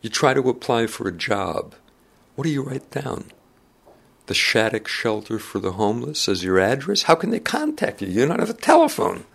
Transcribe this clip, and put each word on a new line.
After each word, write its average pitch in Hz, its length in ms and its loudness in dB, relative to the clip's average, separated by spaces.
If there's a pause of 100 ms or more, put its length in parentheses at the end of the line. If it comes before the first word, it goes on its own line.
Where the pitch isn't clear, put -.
You - 80 -8
try 160 240 2
to 127 160 2
apply 117 380 0
for - 200 -6
a 95 40 -4
job. 90 640 -4 (600)
What 135 80 -6
do 160 60 0
you 139 120 -2
write 131 300 -8
down? 135 340 -6 (1000)
The - 80 -6
Shattuck 110 540 2
Shelter 107 520 -4
for - 200 -6
the 95 140 -2
Homeless 117 540 -2
as 92 160 0
your 92 160 4
address? 139 440 2
How 165 120 6
can 180 140 -4
they 226 100 0
contact - 640 -2
you? 98 60 -6
You 101 180 2
don't 165 140 0
have - 100 0
a 233 40 -4
telephone. 285 720 4 (120)